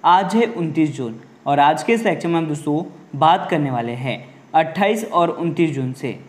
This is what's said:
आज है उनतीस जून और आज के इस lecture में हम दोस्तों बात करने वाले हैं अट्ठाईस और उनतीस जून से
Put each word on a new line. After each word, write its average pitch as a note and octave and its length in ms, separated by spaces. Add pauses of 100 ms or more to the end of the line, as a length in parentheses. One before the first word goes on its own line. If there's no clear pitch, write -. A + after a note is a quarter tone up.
आज F3+ 320
है A#3 120
उनतीस D#3+ 420
जून B2+ 260 (300)
और C#3+ 140
आज D#3 240
के A3+ 100
इस A3+ 120
lecture F3 220
में E3+ 80
हम E3 120
दोस्तों D3+ 360 (320)
बात E3 340
करने D3 220
वाले A#2+ 200
हैं B2 260 (360)
अट्ठाईस G3+ 520
और E3+ 260
उनतीस E3 400
जून C3 220
से B2+ 220 (120)